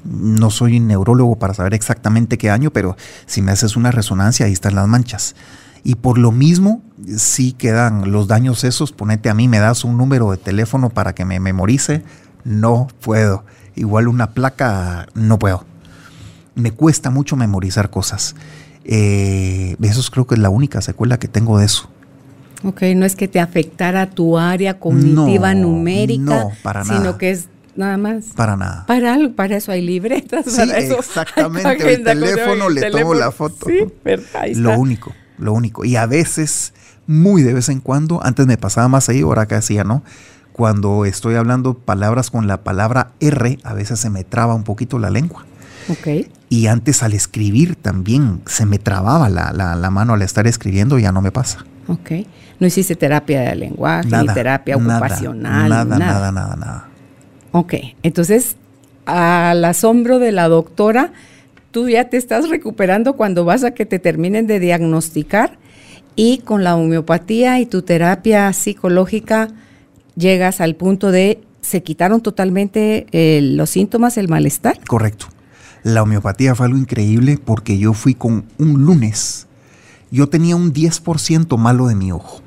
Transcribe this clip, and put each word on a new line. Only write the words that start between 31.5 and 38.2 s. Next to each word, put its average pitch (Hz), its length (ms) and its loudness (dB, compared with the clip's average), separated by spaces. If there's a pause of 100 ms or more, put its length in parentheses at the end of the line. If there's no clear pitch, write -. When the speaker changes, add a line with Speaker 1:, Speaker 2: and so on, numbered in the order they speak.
Speaker 1:
El 202 100 -2
Speaker 2:
agenda, 226 320 2
Speaker 1:
teléfono, 190 540 0
Speaker 2:
el 160 80 0
Speaker 1:
le 135 60 -2
tomo 208 100 -2
Speaker 2:
teléfono. 160 280 0
Speaker 1:
la 120 120 0
foto. - 360 -10
Speaker 2:
Sí, 359 120 0 (240)
¿verdad? - 220 -2 (160)
Ahí 117 140 -6
Speaker 1:
Lo 117 160 2
Speaker 2:
está. 117 100 2
Speaker 1:
único, 131 320 -4 (240)
lo 107 160 -4
único. 113 320 -4
Y 123 100 0
a 113 100 0
veces, 156 680 -2 (340)
muy 165 360 4
de 123 100 2
vez 127 160 -2
en 131 100 -4
cuando, 151 460 -2